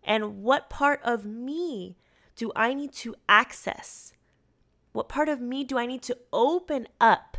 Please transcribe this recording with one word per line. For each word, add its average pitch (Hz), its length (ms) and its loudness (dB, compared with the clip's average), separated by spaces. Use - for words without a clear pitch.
And 208 380 -2
what 254 280 2
part 285 340 0
of 233 220 -2
me 240 720 -8
do 226 200 -6
I 240 180 0
need 277 200 -8
to - 220 -10
access? - 840 2
What - 180 -6
part 302 200 0
of 285 100 -2
me 254 240 -6
do 262 140 -4
I 240 80 0
need 247 180 -8
to 240 140 -6
open 285 540 2
up - 400 4